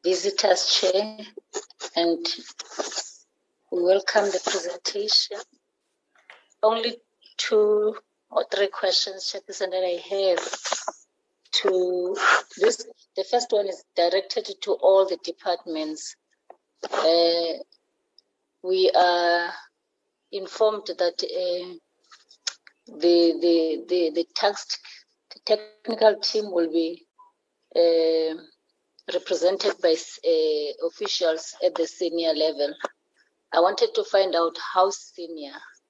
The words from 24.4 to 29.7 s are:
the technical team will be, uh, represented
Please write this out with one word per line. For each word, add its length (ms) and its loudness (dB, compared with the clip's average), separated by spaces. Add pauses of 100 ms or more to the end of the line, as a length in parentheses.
the 140 -20
technical 760 0
team 300 -4
will 200 0
be, 340 -2 (680)
uh, 580 4 (800)
represented 680 0